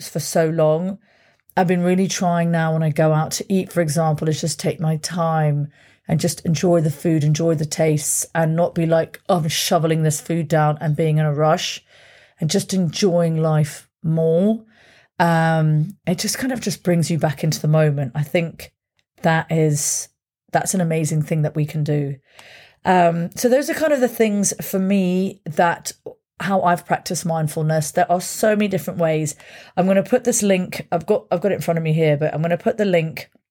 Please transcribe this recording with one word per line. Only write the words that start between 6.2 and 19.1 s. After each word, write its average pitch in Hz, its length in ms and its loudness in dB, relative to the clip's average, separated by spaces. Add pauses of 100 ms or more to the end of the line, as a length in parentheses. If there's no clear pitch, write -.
just - 240 -4
enjoy 175 360 2
the 160 100 0
food, 160 340 -2
enjoy 160 300 2
the 156 120 -4
tastes, 156 680 0
and 160 220 0
not 175 180 0
be 165 120 0
like, 160 420 0
"Oh, 190 100 4
I'm 160 100 -2
shoveling 160 540 0
this 151 180 0
food 165 280 -4
down," 151 320 2
and 143 160 -2
being 156 220 2
in 156 60 2
a 151 100 0
rush, 156 500 0 (560)
and 156 100 -2
just - 240 -2
enjoying 170 600 0
life 156 520 0 (140)
more. 165 600 2 (540)
Um, 160 840 2
it 143 140 -2
just - 200 -6
kind 262 140 -4
of 240 80 -6
just - 220 -6
brings 170 260 2
you 165 100 0
back 156 260 -2
into 156 160 0
the 151 80 -2
moment. 151 480 2
I 147 80 -2
think - 480 -4 (500)